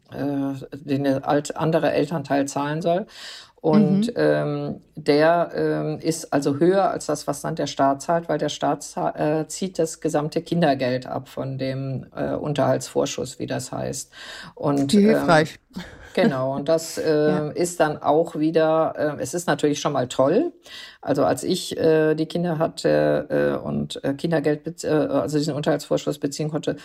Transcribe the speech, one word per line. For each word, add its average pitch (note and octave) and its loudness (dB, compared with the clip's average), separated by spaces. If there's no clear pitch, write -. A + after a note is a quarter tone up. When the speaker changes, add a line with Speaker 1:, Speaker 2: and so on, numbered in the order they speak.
Speaker 1:
äh, C#3 -4
den C#3 -2
der C3+ 0
alt-, D3 0
andere D#3+ 2
Elternteil C#3+ 0
zahlen D3 -4
soll. F3 0
Und, G3 4
Speaker 2:
Mhm. A#3 -4
Speaker 1:
ähm, D3 0
der, D#3 2
ähm, D#3 -2
ist D#3 -4
also C#3+ 0
höher F#3 4
als - -6
das, D3+ -4
was D#3 -4
dann D#3 -4
der D3 -2
Staat C#3 2
zahlt, E3+ -2
weil D#3 0
der D3+ -2
Staat C#3+ -2
za-, D#3 -2
äh, D3+ -6
zieht F#3 -8
das D#3+ -2
gesamte D#3 -2
Kindergeld C3+ 0
ab C3 -8
von C3+ -8
dem, C3+ -6
äh, C#3+ -4
Unterhaltsvorschuss, C#3 -2
wie B2 -6
das B2+ -6
heißt. - -6
Und, C#3 0
Speaker 2:
Wie G3+ 8
Speaker 1:
ähm, G#3+ 8
Speaker 2:
hilfreich. D3+ 4
Speaker 1:
Genau, C3+ 2
und C#3+ -6
das, D#3+ 0
Speaker 2:
<laughs> - -
Speaker 1:
äh, D3+ 4
Speaker 2:
Ja. D3+ 0
Speaker 1:
ist F3 -2
dann D3+ 2
auch D#3+ 2
wieder, D#3 2
äh, - -4
es - -6
ist F3 -4
natürlich D3 0
schon D3+ -2
mal B2+ 0
toll. F3+ 2
Also - 0
als C#3 0
ich, - -2
äh, D#3 4
die D#3 -2
Kinder E3+ -2
hatte, - 0
äh, C#2+ 0
und, - -6
äh, C#3 -2
Kindergeld D3+ -2
bez-, E3 -10
äh, - -2
also D3 0
diesen D3 0
Unterhaltsvorschuss D3+ -2
beziehen D3+ -4
konnte, D3+ -4